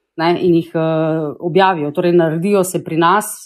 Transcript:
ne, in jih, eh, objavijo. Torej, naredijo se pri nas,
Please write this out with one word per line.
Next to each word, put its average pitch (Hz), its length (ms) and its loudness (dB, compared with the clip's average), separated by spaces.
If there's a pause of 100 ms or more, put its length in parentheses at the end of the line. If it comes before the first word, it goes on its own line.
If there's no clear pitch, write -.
(140)
ne, 170 260 0
in 175 160 2
jih, 165 160 -2
eh, 165 80 -4 (580)
objavijo. 170 540 0
Torej, 175 220 0
naredijo 175 500 2
se 180 180 -6
pri 160 160 -6
nas, 180 280 2 (200)